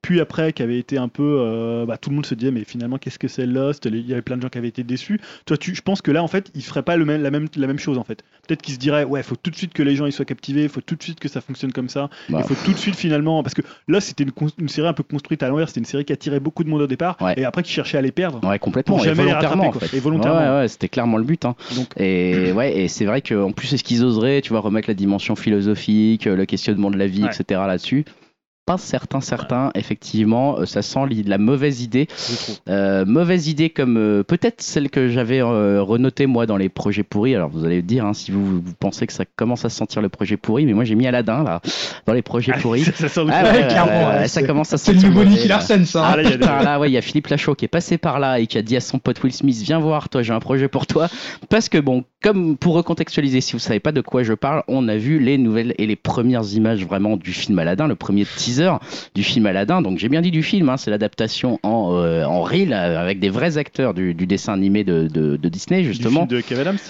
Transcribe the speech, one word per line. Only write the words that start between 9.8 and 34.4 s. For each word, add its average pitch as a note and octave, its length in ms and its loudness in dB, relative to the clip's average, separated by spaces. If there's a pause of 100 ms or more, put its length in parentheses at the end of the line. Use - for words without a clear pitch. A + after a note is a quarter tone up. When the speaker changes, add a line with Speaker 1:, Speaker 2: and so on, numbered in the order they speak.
Speaker 1:
les C#3 140 4
gens, C#3+ 100 -2
ils C#3 60 -2
soient C#3 120 -4
captivés, C#3+ 440 -2
faut C#3 120 -8
tout - 160 -6
de - 60 -18
suite E3 180 -12
que D3 80 -8
ça C3 120 -6
fonctionne C3 320 -8
comme B2+ 160 -6
ça, C#3 220 -4 (180)
Speaker 2:
Bah. D#3 140 0
Speaker 1:
il - 20 -2
faut - 120 0 (100)
tout F#3+ 60 4
de - 60 0
suite, F#3+ 180 -2
finalement, D#3 460 2
parce B2+ 120 -6
que - 80 -2 (260)
là, F#3 120 4
c'était - 240 -4
une C3+ 80 -4
con-, D3+ 160 -2 (100)
une D#3 100 -4
série D3+ 200 -2
un E3 40 0
peu D3 120 -4
construite D3 380 -6
à C3 60 0
l'envers, D#3 200 0
c'était - 120 -6
une A2+ 60 -4
série C#3+ 180 -4
qui D3+ 80 -4
attirait C#3+ 280 -2
beaucoup D#3 240 -4
de D#3 40 -2
monde D3+ 140 2
au D3 60 2
départ, E3+ 320 -2
Speaker 2:
Ouais. - 180 0
Speaker 1:
et C3 60 0
après D3+ 180 -2
qui - 100 -6
cherchait - 240 -4
à C3+ 60 2
les C3+ 100 0
perdre. C#3+ 340 -2
Speaker 2:
Ouais, G2+ 120 0
complètement, - 380 0
Speaker 1:
Pour - 80 2
Speaker 2:
et E3 40 4
Speaker 1:
jamais D#3+ 140 2
les C#3+ 80 4
Speaker 2:
volontairement, D#3 320 2
Speaker 1:
rattraper, D3 60 4
Speaker 2:
en A#2+ 100 -2
Speaker 1:
quoi. E2 100 -4
Speaker 2:
fait. C3 80 -4
Speaker 1:
Et C3 40 0
volontairement. D3 560 2
Speaker 2:
Ouais, C#3 60 2
ouais, A2+ 60 2
c'était - 200 -4
clairement A#2 280 2
le A2+ 80 2
but, D#3+ 200 0
hein. B2 100 0 (220)
Speaker 1:
Donc. B2+ 100 -2 (100)
Speaker 2:
Et, F2+ 560 2
<clears throat> F#2+ 40 0
ouais, A#2+ 200 0
et F#2 120 0
c'est - 160 -2
vrai A2+ 180 0
qu'en G2+ 300 0
plus, B2+ 220 -6
est-ce B2+ 100 -4
qu'ils A#2+ 180 0
oseraient, B2+ 380 2
tu - 100 -12
vois, A2 100 2
remettre G#2+ 280 0
la G#2+ 60 0
dimension G2 420 0
philosophique, G#2+ 920 2
euh, G2+ 100 2
le F#2+ 100 0
questionnement G2+ 440 -2
de G2 60 -2
la G2 100 0
vie, G2 160 0
Speaker 1:
Ouais. A#2+ 80 2
Speaker 2:
et - 20 -8
cetera F#2+ 340 -2
là-dessus ? F#2+ 380 -2 (600)
Pas F3+ 140 -2
certain, - 420 -6
certain, B2+ 540 -4
effectivement, A2 840 0
euh, F#2 60 0
ça - 160 -4
sent - 180 -2 (100)
li-, G#2+ 140 -2
la G2 120 0
mauvaise B2+ 460 0
idée. B2 240 0 (240)
Speaker 1:
Je A#2+ 60 -4
trouve. G#2+ 220 -10 (100)
Speaker 2:
Euh, G2 360 2
mauvaise D#3+ 440 2
idée D#3+ 220 0
comme, B2 260 0
euh, G#2+ 260 2
peut-être - 400 0